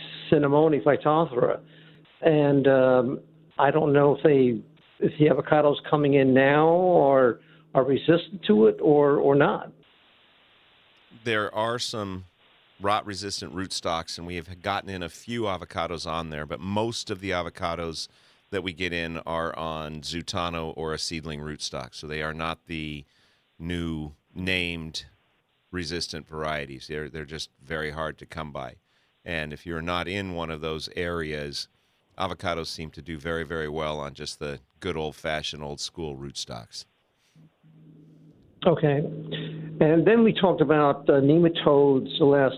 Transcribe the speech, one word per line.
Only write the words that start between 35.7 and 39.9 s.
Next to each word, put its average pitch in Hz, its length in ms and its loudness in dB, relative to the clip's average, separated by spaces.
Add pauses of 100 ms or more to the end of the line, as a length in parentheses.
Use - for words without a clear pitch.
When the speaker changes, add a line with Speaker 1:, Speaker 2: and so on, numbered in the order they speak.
Speaker 2:
rootstocks. 65 720 -14 (1800)
Speaker 1:
Okay. 151 320 2 (840)
And 160 240 4